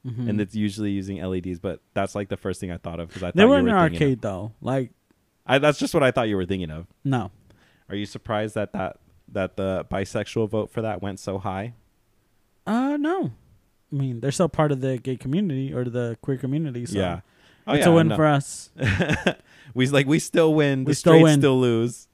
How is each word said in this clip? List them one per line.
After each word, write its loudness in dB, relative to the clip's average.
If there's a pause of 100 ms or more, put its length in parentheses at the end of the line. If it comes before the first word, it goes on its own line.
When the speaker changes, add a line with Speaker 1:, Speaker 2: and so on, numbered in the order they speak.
Speaker 1:
Mm-hmm. -6
Speaker 2:
And -2
it's -4
usually -4
using -6
L -6
E -2
Ds, -8
but -8 (140)
that's, -4
like, -6
the -4
first -6
thing -8
I -8
thought -10
of -10
'cause -10
I -4
thought -4
Speaker 1:
They 4
Speaker 2:
you 2
Speaker 1:
were 4
Speaker 2:
were 2
Speaker 1:
in 0
an 0 (160)
Speaker 2:
thinking -8
of 0
Speaker 1:
arcade, -2
though. -8
Like, -4 (560)
Speaker 2:
I, 2
that's 2
just -4
what 4
I 6
thought -2
you 0
were -2
thinking -4
of. -14 (160)
Speaker 1:
No. -2 (580)
Speaker 2:
Are -8
you -6
surprised -6
that, -4
that, -6 (340)
that -4
the -2
bisexual -4
vote -4
for -8
that -6
went -8
so -8
high? -8 (920)
Speaker 1:
Uh, -2
no. -2 (600)
I -6
mean, -4
they're -2
still 0
part 0
of -2
the -2
gay -6
community -2
or -2
the -4
queer -4
community. -4
So -6
Speaker 2:
Yeah. -2 (460)
Oh, 0
Speaker 1:
it's 4
Speaker 2:
yeah, 8
Speaker 1:
a 8
win 6
Speaker 2:
no. 0
Speaker 1:
for 2
us. -2
Speaker 2:
<laughs> -14 (920)
We, 2
like, 4
we 4
still 4
win. 2
Speaker 1:
We 0
Speaker 2:
The 2
Speaker 1:
still 6
Speaker 2:
straights 12
Speaker 1:
win. 8
Speaker 2:
still 6
lose. 2